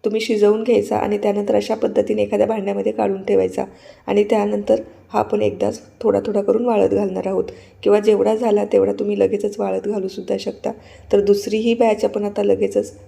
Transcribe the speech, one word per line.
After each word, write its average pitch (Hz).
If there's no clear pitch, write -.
तुम्ही 220
शिजवून 214
घ्यायचा 214
आणि 208
त्यानंतर 208
अशा 208
पद्धतीने 214
एखाद्या 208
भांड्यामध्ये 202
काढून 196
ठेवायचा 190
आणि 208
त्यानंतर 208
हा 214
आपण 208
एकदाच 202
थोडा 202
थोडा 202
करून 220
वाळत 208
घालणार 196
आहोत 190
किंवा 208
जेवढा 208
झाला 208
तेवढा 202
तुम्ही 202
लगेचच 202
वाळत 190
घालूसुद्धा 196
शकता. 208
तर 202
दुसरीही 208
बॅच 226
आपण 208
आता 202
लगेचच 185